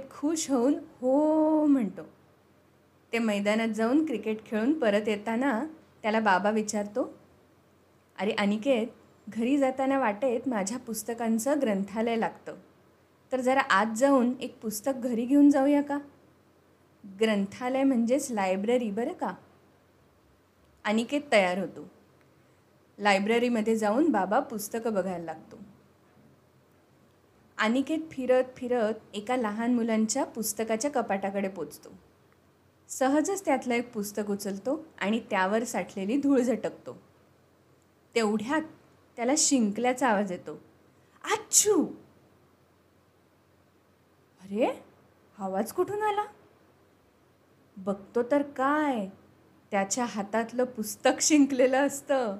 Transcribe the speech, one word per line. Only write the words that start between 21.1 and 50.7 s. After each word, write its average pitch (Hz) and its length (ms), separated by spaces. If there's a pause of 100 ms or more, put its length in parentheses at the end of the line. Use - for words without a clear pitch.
तयार 185 260
होतो. 160 360 (1040)
लायब्ररीमध्ये 220 760
जाऊन 220 340
बाबा 202 300
पुस्तकं 226 540
बघायला 180 320
लागतो. - 320 (2000)
अनिकेत 262 420 (120)
फिरत 254 320 (140)
फिरत 233 360 (200)
एका 208 220
लहान 233 380
मुलांच्या 226 500
पुस्तकाच्या 226 680
कपाटाकडे 202 560
पोचतो. 180 420 (1000)
सहजच 302 560
त्यातलं 262 280
एक 247 200
पुस्तक 208 380
उचलतो 202 560 (140)
आणि 214 180
त्यावर 208 440
साठलेली 202 540
धूळ 277 220
झटकतो. 214 600 (1120)
तेवढ्यात 220 460 (540)
त्याला 247 220
शिंकल्याचा 254 720
आवाज 202 240
येतो. 160 300 (600)
"आच्छू!" 392 640 (2500)
"अरे, 214 400 (560)
आवाज 190 320
कुठून 392 320
आला?" 415 220 (1500)
बघतो 196 460
तर 285 180
काय, 277 680 (640)
त्याच्या 196 340
हातातलं 220 580
पुस्तक 254 580